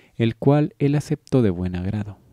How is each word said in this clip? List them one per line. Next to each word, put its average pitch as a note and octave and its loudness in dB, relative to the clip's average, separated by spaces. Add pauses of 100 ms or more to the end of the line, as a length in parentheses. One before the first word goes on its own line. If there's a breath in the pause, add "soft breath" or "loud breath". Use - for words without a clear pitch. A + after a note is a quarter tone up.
(160 soft breath)
el A2+ 0
cual D3 2
él C#3+ 0
aceptó D3 -2
de A2 4
buen F2+ -4
agrado. G2 -6 (140)